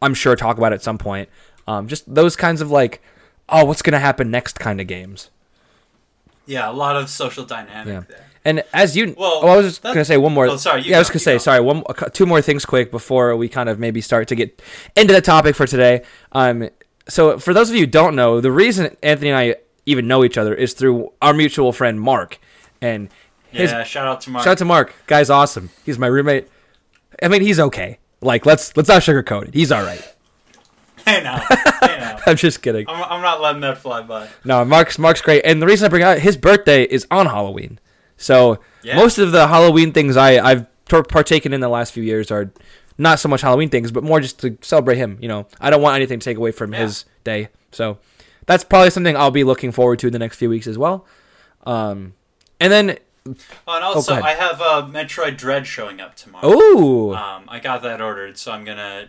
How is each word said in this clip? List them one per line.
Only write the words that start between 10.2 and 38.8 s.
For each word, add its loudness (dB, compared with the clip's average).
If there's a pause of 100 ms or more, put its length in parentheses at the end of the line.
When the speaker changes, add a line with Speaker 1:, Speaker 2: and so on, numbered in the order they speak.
Speaker 1:
more. 2
Speaker 2:
Oh, -2
sorry, -2
you -8
Speaker 1:
Yeah, 2
I 6
was 2
Speaker 2:
go, -8
Speaker 1:
gonna -4
Speaker 2:
you -6
Speaker 1:
say, 2
Speaker 2:
go. 2
Speaker 1:
sorry, 2
one, -2
a -10
cou-, -10
two 0
more 4
things -2
quick -2
before 0
we -4
kind -6
of -4
maybe -6
start -6
to -6
get -6 (360)
into 6
the 6
topic 4
for 0
today. 2 (300)
Um, -2 (380)
so 2
for -2
those 4
of -4
you 2
who 2
don't 2
know, 2
the 0
reason 0
Anthony 0
and 0
I 0 (300)
even -2
know 2
each 0
other -2
is -4
through -2 (100)
our 4
mutual 0
friend -4
Mark. -4 (420)
And -8 (420)
his -2
Speaker 2:
Yeah, -6
shout -8
out -6
to -16
Mark. -6
Speaker 1:
Shout 2
out -2
to -4
Mark. 0 (120)
Guy's 2
awesome. 0 (160)
He's -8
my -2
roommate. 0 (720)
I 0
mean, 2
he's 2
okay. -4 (220)
Like, -2
let's, 2
let's 2
not 6
sugarcoat -2
it. -14
He's 0
all -2
right. -10
Speaker 2:
<laughs> -20 (840)
Hey -2
now. -8 (440)
Hey 2
now. -12
Speaker 1:
<laughs> -4
I'm 4
just -2
kidding. -4
Speaker 2:
I'm, -10
I'm -8
not -2
letting -2
that -6
fly -10
by. -12 (180)
Speaker 1:
No, 2
Mark's, 2
Mark's 4
great. 4
And 2
the 0
reason 4
I 0
bring 2
out, 4
his 2
birthday 4
is -2
on 2
Halloween. -8 (380)
So 4 (240)